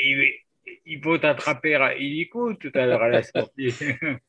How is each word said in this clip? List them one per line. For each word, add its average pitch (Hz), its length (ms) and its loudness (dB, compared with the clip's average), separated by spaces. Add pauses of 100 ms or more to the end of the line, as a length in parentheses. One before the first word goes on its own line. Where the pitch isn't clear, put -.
il, 139 260 2 (540)
il 156 180 -12
faut 160 140 2
t'attraper, 151 600 0
à, 131 200 2
il 143 240 -4
écoute 233 380 -4
tout 147 160 -12
à 131 120 4
l'heure 120 160 4
à 117 60 4
la 117 140 4
sortie. - 500 -4
<laughs> 135 300 -6 (260)